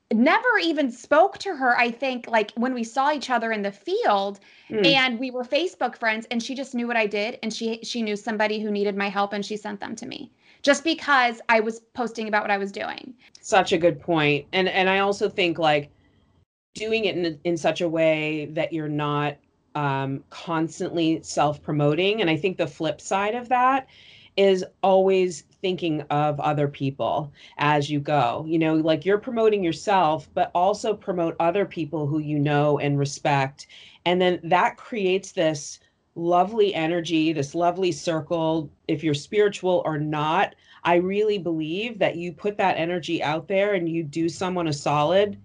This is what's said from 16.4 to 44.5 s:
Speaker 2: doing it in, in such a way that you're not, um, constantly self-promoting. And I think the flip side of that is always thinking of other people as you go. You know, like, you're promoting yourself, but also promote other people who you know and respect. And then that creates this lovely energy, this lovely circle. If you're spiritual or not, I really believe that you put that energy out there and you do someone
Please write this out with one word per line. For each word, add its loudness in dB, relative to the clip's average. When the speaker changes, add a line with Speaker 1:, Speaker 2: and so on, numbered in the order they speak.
Speaker 2:
doing -2
it 0
in, -4
in 0
such 0
a 0
way 0
that -4
you're -4
not, -2
um, -4
constantly -2
self-promoting. 0
And 2
I 4
think -2
the -2
flip -6
side -2
of -8
that 2
is 4
always 4
thinking -2
of 0
other 0
people -4
as 2
you -2
go. 0
You 0
know, 2
like, 0
you're 2
promoting 0
yourself, 0
but 0
also 0
promote -2
other 2
people -6
who 0
you -2
know 2
and 0
respect. -2
And 2
then 2
that 2
creates -2
this -2
lovely 2
energy, 0
this -4
lovely 0
circle. -2
If -2
you're 2
spiritual 0
or -2
not, 0
I 4
really 2
believe -4
that 0
you -6
put -6
that 2
energy -4
out -4
there 2
and 0
you -2
do -4
someone -2